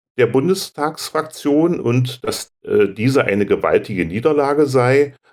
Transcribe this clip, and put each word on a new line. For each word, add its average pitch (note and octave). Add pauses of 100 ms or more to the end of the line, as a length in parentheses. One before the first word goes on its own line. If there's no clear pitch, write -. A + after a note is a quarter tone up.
(180)
der A#2+
Bundestagsfraktion D#3
und B2
dass, - (120)
äh, G2+
diese A2+
eine G2+
gewaltige F2+
Niederlage C#3+
sei. C3 (180)